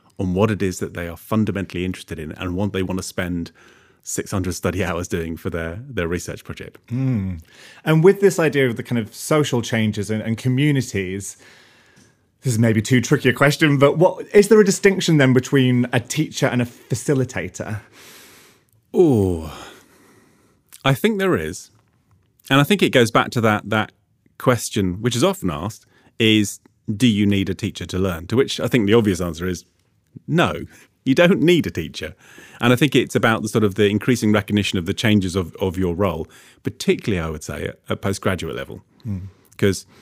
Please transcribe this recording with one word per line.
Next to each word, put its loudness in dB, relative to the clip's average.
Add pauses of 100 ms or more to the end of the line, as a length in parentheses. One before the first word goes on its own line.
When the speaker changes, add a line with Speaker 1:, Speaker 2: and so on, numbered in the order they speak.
(180)
Speaker 1:
on -2
what -2
it -6
is -6
that -10
they -10
are -14
fundamentally -6
interested -10
in -12
and -10
what -4
they -4
want -6
to -8
spend -8 (500)
six -10
hundred -4
study -4
hours -6
doing -6
for -10
their, -8 (100)
their -4
research -8
project. -16
Speaker 2:
Mm. -2 (440)
And 4
with 6
this 4
idea 2
of -2
the -8
kind -4
of -6
social 0
changes -2
and, -4
and -4
communities, -2 (1040)
this 0
is 0
maybe 4
too -2
tricky 2
a 6
question, 2
but 4
what, 2
is 6
there 8
a 8
distinction 2
then 6
between 2
a 2
teacher -2
and 0
a 0
facilitator? -6 (1120)
Speaker 1:
Oh, 2 (1300)
I 2
think 0
there 0
is. -8 (800)
And 6
I 4
think 0
it 4
goes 4
back 0
to -4
that, 0
that -2 (460)
question, 0
which -2
is -2
often -2
asked, -8 (320)
is, 2 (360)
"Do 0
you 2
need 0
a -4
teacher -8
to -6
learn?" -4
To -4
which 0
I -4
think 0
the 4
obvious 2
answer -6
is, -6 (600)
"No, -2 (400)
you 2
don't 4
need 4
a -6
teacher." -8 (440)
And 4
I 4
think 2
it's 2
about 2
the -4
sort 0
of 2
the 6
increasing 2
recognition 0
of -4
the -2
changes 2
of, -4
of -4
your -2
role, -2 (380)
particularly, -2
I -4
would -10
say, -8
at, -14 (100)
at -6
postgraduate -2
level. -12 (240)
Speaker 2:
Mm. -8 (280)
Speaker 1:
'Cause 0 (160)